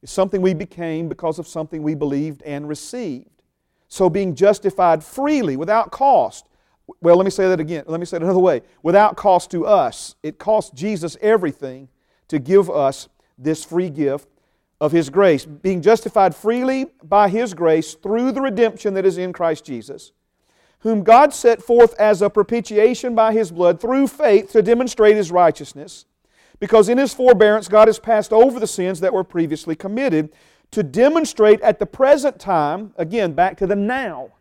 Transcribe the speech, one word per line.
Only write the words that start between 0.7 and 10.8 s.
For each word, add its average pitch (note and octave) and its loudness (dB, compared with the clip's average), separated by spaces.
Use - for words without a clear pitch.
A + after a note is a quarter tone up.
because D#3+ -8
of D#3+ -14
something D#3 -12
we D3+ -4
believed C#3+ -6
and D3 -12
received. D3+ -12
So F#3 0
being F3+ -4
justified F3+ 0
freely, C4 -4
without G#3 -2
cost. A3 0
Well, E3+ 6
let F#3 2
me F#3+ -2
say F#3 0
that F#3 0
again. D#3 -8
Let D#3+ -8
me E3+ -8
say F3 -10
it D#3+ -6
another F#3 0
way. E3 2
Without G3+ 2
cost F#3+ 0
to E3+ -6
us. F3 -2
It - -12
cost G#3+ -4
Jesus E3+ -8